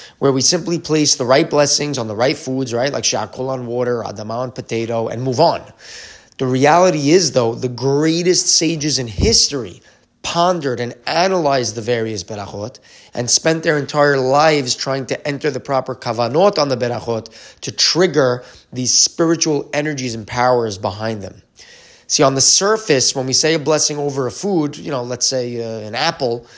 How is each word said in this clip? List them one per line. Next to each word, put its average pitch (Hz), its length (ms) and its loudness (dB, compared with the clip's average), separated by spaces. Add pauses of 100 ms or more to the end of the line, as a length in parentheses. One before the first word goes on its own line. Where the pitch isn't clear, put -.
(180)
where 139 140 2
we 131 80 2
simply 170 380 0
place 151 380 0
the 127 100 -4
right 139 220 4
blessings 147 500 0
on 113 100 -4
the 104 80 -6
right 135 200 0
foods, 131 360 -6
right? 127 200 0
Like 120 120 -4
she'akol 127 460 -4
on 127 160 -6
water, 120 360 -2
adama 107 360 -8
on 123 140 -6
potato, 113 560 -4
and 113 140 -6
move 131 160 -2
on. 147 240 4 (760)
The 135 80 0
reality 147 640 4
is, 175 220 4
though, 117 220 2
the 117 140 -4
greatest 156 800 0
sages 156 520 0
in 123 80 -4
history 120 760 0 (420)
pondered 170 560 0
and 120 140 -6 (120)
analyzed 143 680 0
the 117 60 -8
various 113 420 -2
berachot 101 560 -10 (320)
and 123 180 -4
spent 160 320 2
their 160 160 2
entire 143 380 2
lives 139 580 2
trying 135 320 -4
to - 220 -6
enter 143 220 -2
the 127 100 -6
proper 131 340 -4
kavanot 123 640 0
on 147 120 2
the 127 60 0
berachot 117 520 -4 (320)
to - 100 -10
trigger 139 720 2 (300)
these 127 200 -4
spiritual 160 800 2
energies 139 420 -4
and 110 120 -10
powers 120 520 0
behind 107 440 -6
them. - 200 -14 (640)
See, - 160 2
on 135 120 4
the 135 60 0
surface, 185 720 2
when 131 120 -4
we 135 60 -4
say 156 220 2
a 165 40 0
blessing 147 400 0
over 135 280 -2
a 120 40 -4
food, 156 460 -2
you 165 140 -10
know, 131 120 -4
let's 123 240 -4
say, 120 360 -4
uh, 110 240 -8
an 107 80 -10
apple, 127 520 -2 (100)